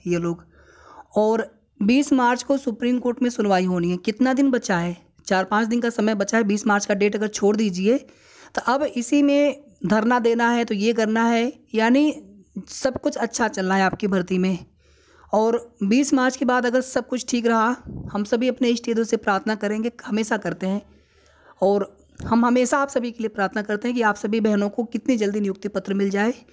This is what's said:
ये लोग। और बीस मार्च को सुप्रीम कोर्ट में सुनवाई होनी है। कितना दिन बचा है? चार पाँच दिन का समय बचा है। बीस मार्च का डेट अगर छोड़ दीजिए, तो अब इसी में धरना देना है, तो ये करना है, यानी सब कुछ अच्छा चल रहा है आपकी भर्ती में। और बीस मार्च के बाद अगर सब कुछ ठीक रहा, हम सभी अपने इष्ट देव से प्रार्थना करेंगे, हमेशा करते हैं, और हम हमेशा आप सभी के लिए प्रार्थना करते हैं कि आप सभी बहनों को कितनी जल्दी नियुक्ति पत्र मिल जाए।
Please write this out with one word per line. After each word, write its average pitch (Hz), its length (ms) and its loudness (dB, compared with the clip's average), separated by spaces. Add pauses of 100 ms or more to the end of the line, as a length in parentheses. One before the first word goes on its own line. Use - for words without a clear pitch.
ये 175 120 0
लोग। 170 240 -4 (720)
और 220 280 2 (340)
बीस 254 340 2
मार्च 247 300 2
को 277 140 0
सुप्रीम 247 420 -2
कोर्ट 240 220 -4
में 247 80 0
सुनवाई 196 360 2
होनी 180 260 0
है। 180 80 0
कितना 247 340 0
दिन 269 180 4
बचा 226 260 0
है? 175 200 -4 (300)
चार 190 180 0
पाँच 208 220 0
दिन 233 140 0
का 233 100 0
समय 220 240 0
बचा 202 220 -2
है। 226 60 4
बीस 208 240 0
मार्च 208 180 2
का 214 100 0
डेट 202 200 0
अगर 214 140 -2
छोड़ 208 260 0
दीजिए, 208 500 0 (500)
तो - 80 -6
अब 262 200 0
इसी 285 380 0
में 285 420 2 (220)
धरना 220 340 2
देना 233 300 2
है, 240 160 2
तो 226 80 -4
ये 208 200 2
करना 220 300 0
है, 233 280 2 (220)
यानी 247 400 4 (540)
सब 262 300 -4
कुछ 294 200 -4
अच्छा 226 300 -2
चल 202 180 -4
रहा 190 120 0
है 190 60 4
आपकी 190 240 0
भर्ती 185 300 -2
में। 185 200 0 (760)
और 226 500 0
बीस 247 300 2
मार्च 262 240 2
के - 80 -4
बाद 247 200 2
अगर 247 160 0
सब 247 260 -4
कुछ 254 220 -4
ठीक 240 160 0
रहा, 233 300 2 (360)
हम 208 120 -2
सभी 240 240 0
अपने 247 220 0
इष्ट 240 160 -2
देव 226 180 0
से 220 140 0
प्रार्थना 208 380 -2
करेंगे, 214 360 -4 (140)
हमेशा 220 320 -2
करते 175 300 -6
हैं, 196 140 -2 (800)
और 196 260 2 (320)
हम 233 260 2
हमेशा 247 320 2
आप 277 120 0
सभी 240 220 -4
के 226 120 -8
लिए 220 60 -4
प्रार्थना 202 320 -4
करते 208 260 -4
हैं 247 80 -2
कि 240 60 0
आप 214 140 2
सभी 220 240 -2
बहनों 208 300 2
को 226 160 -4
कितनी 240 320 -2
जल्दी 208 220 -2
नियुक्ति 196 280 -4
पत्र 196 260 -6
मिल 196 160 0
जाए। 208 240 0 (200)